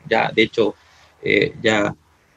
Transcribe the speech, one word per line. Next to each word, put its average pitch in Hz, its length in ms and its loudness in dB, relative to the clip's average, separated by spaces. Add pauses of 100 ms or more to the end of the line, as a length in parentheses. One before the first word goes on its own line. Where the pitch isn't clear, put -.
ya, 113 260 0
de 110 80 2
hecho, 110 320 0 (480)
eh, 101 400 0
ya 104 320 0 (420)